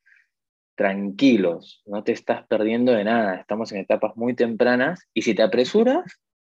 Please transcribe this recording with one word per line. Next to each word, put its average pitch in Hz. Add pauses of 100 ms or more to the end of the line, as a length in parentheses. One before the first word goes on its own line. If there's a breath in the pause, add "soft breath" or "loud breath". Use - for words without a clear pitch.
(760 soft breath)
Tranquilos, 101
no 104
te 120
estás -
perdiendo 117
de 107
nada, 107
estamos 107
en 101
etapas 107
muy 120
tempranas 123
y 110
si 110
te 104
apresuras, 214 (220)